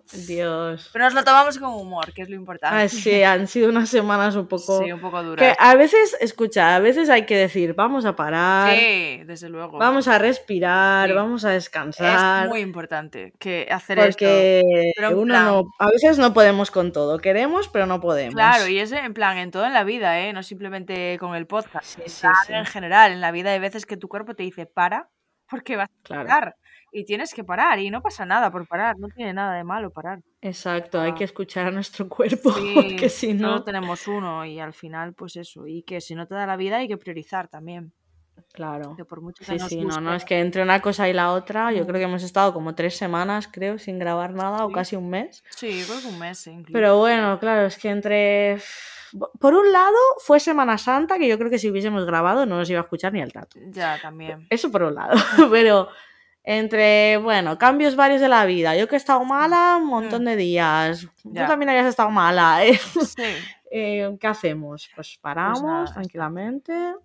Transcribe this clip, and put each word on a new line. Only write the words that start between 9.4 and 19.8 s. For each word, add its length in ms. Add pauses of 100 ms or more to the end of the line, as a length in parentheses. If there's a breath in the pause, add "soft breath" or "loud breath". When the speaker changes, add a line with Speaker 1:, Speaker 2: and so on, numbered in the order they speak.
Speaker 2:
luego. 300
Speaker 1:
Vamos 280
a 100
respirar, 920
Speaker 2:
Sí. 80
Speaker 1:
vamos 280
a 60
descansar". 920
Speaker 2:
Es 40
muy 120
importante 800
que 320
hacer 260
Speaker 1:
Porque 600
Speaker 2:
esto, 340
pero 160
en 80
Speaker 1:
uno 160
Speaker 2:
plan 120
Speaker 1:
no, 180 (160)
a 100
veces 280
no 140
podemos 380
con 220
todo, 260
queremos, 480
pero 200
no 140
podemos. 360
Speaker 2:
Claro, 320
y 100
es 140
en 220
plan, 240
en 120
todo 160
en 60
la 100